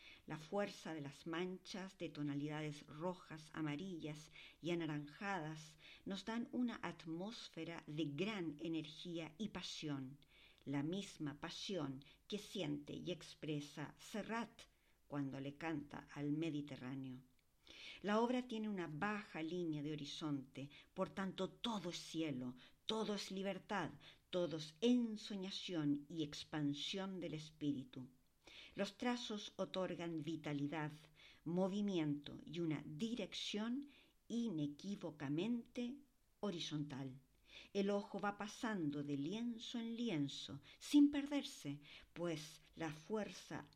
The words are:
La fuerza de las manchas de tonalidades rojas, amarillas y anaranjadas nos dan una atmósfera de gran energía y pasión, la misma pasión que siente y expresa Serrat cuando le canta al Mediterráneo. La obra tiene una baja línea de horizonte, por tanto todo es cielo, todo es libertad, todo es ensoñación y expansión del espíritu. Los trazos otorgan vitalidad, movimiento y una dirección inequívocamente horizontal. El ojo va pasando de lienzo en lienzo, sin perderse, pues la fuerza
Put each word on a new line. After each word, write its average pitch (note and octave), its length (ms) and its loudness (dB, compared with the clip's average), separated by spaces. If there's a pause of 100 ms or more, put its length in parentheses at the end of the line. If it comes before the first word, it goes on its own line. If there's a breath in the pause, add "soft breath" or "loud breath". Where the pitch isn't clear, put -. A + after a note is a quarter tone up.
(260 loud breath)
La D#3 100 -4
fuerza F#3 580 -2
de D#3 60 -4
las C#3 280 -8
manchas F#3 680 -4
de E3+ 120 -4
tonalidades D3 800 -2
rojas, D#3 680 -6
amarillas D#3 800 -4 (280 loud breath)
y E3 120 2
anaranjadas D#3 1040 -2 (300 loud breath)
nos G3 200 -2
dan A#3 260 0
una A#3+ 320 2
atmósfera E3+ 1040 -4
de D#3 200 0
gran E3 520 0
energía E3 800 -2
y G#3+ 120 0
pasión, C#3+ 680 -4 (480 loud breath)
la C#3+ 160 2
misma D#3 560 -2
pasión D3 640 -2 (240 loud breath)
que G#3 120 -4
siente D3 560 -2
y - 160 -4
expresa D3 880 -4
Serrat A3 640 -4 (440 soft breath)
cuando C#3 320 0
le C#3 180 -4
canta D#3+ 580 -2
al D3 180 2
Mediterráneo. C3+ 880 0 (800 loud breath)
La G#3 180 4
obra B3 300 4
tiene A3 220 0
una F3+ 160 0
baja G3 560 -2
línea D#3+ 400 2
de D3+ 100 0
horizonte, C#3+ 800 -2 (240 loud breath)
por F#3 160 2
tanto F#3+ 400 0
todo G3+ 400 0
es - 80 -2
cielo, C3 560 0 (320 loud breath)
todo G#3+ 280 2
es - 160 -2
libertad, F#3+ 600 0 (400 loud breath)
todo F3 260 4
es - 240 -6
ensoñación G3 1300 4
y E3 140 0
expansión D#3 1000 0
del D#3+ 140 -2
espíritu. C3+ 760 -2 (640 loud breath)
Los G3 220 0
trazos A#3+ 600 -2
otorgan F3 680 0
vitalidad, D3+ 680 0 (520 loud breath)
movimiento F3+ 1000 2
y D#3 140 -2
una D#3 260 2
dirección A3 1000 -2 (420 loud breath)
inequívocamente G3 1700 0 (460)
horizontal. D3 800 -2 (520 loud breath)
El G3 180 6
ojo G3+ 300 2
va G3+ 180 2
pasando F#3+ 640 0
de C#3+ 140 2
lienzo A3+ 640 -2
en A3+ 160 -2
lienzo, B3 640 0 (180 loud breath)
sin D4 320 12
perderse, C#4+ 720 0 (320 loud breath)
pues E3 500 -2 (140)
la D#3+ 160 -2
fuerza F#3+ 840 -4